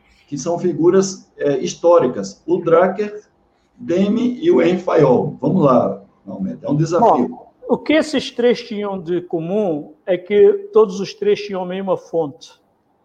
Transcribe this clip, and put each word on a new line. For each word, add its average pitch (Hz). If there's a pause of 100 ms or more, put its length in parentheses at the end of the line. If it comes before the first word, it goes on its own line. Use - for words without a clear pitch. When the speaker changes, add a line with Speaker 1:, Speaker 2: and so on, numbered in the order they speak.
(280)
Speaker 1:
que 143
são 170
figuras, 180
é, 143
históricas, 165
o 175
Drucker, 185 (540)
Deming 190
e 165
o 190
Henry 180
Fayol. 139
Vamos 160
lá, - (240)
Maomé, 98
é -
um 147
desafio. 160
Speaker 2:
Bom, - (180)
o 240
que 294
esses 302
três 240
tinham 202
de 170
comum 175 (100)
é 180
que 202
todos 202
os 190
três 202
tinham 202
a 185
mesma 185
fonte - (460)